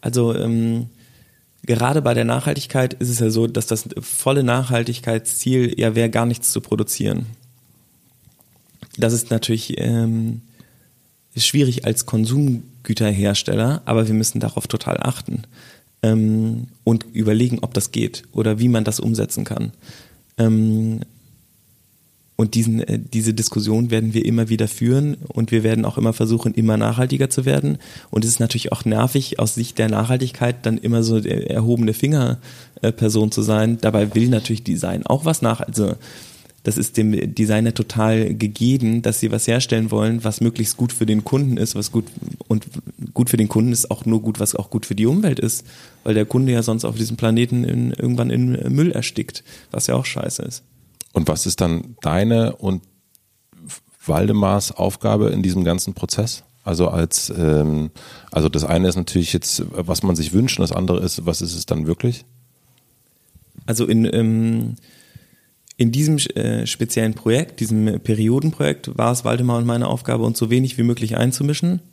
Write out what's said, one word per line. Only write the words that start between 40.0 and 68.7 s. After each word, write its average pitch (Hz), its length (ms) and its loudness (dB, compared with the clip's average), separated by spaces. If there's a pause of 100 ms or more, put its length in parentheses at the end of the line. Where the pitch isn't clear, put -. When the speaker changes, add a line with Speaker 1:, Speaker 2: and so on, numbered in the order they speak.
Speaker 1:
was 107 160 -2
möglichst 113 360 0
gut 123 160 0
für - 140 -2
den 107 160 2
Kunden 135 360 0
ist, 110 180 -2
was 104 160 -6
gut, 113 140 0 (420)
und 110 180 0 (480)
gut 123 160 2
für 127 60 2
den 107 100 4
Kunden 113 240 2
ist 117 200 -2
auch - 140 -6
nur 110 160 2
gut, 110 200 -4
was 104 160 -2
auch - 120 -4
gut - 160 -4
für 104 120 -4
die 107 100 2
Umwelt 160 320 2
ist, - 260 -2 (380)
weil 110 120 -6
der 107 120 2
Kunde 131 260 0
ja 117 120 0
sonst 113 200 -2
auf 113 120 -4
diesem 113 200 -4
Planeten 120 460 0
in, 123 300 0
irgendwann 123 380 -2
in 123 200 2 (240)
Müll 160 160 2
erstickt, - 540 -6 (260)
was - 160 -4
ja - 80 0
auch 131 120 0
scheiße - 360 -6
ist. - 220 -12 (480)
Speaker 2:
Und 78 160 0
was 78 180 -2
ist 90 140 -4
dann 85 420 0
deine 113 540 2
und 95 260 -4 (1200)
Waldemars 101 680 0
Aufgabe 104 560 0
in 98 160 0
diesem 92 180 2
ganzen 87 320 0
Prozess? - 480 -4 (220)
Also 87 240 0
als, 82 500 0
ähm, 76 520 2 (420)
also 78 160 2
das 76 160 0
eine 87 240 2
ist 90 80 0
natürlich 87 360 0
jetzt, - 380 -2
was 85 320 -4
man 92 140 2
sich 78 160 -2
wünscht, 117 260 2
und 92 100 2
das 82 80 -2
andere 90 220 0
ist, 90 280 -4
was 85 160 -2
ist 85 120 -6
es 82 100 -8
dann 80 220 -2
wirklich? 117 380 -2 (1400)
Speaker 1:
Also 113 200 0
in, 113 260 4
ähm, 113 600 0 (1040)
in 117 140 4
diesem, 151 240 2
äh, 113 500 -2
speziellen 113 460 -2
Projekt, 120 480 0
diesem 110 400 0
Periodenprojekt, 131 960 0